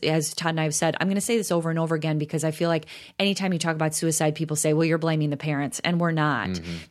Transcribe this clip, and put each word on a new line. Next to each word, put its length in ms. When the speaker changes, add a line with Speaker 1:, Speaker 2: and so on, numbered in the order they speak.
Speaker 1:
as 320
Todd 160
and 80
I 60
have 100
said, 240
I'm 80
gonna 120
say 160
this 160
over 200
and 80
over 160
again 240
because 240
I 80
feel 180
like 160
anytime 360
you 60
talk 160
about 200
suicide, 400
people 200
say, 180
"Well, 120
you're 140
blaming 320
the 60
parents," 460
and 160
we're 120
not. 380
Speaker 2:
Mm-hmm. 220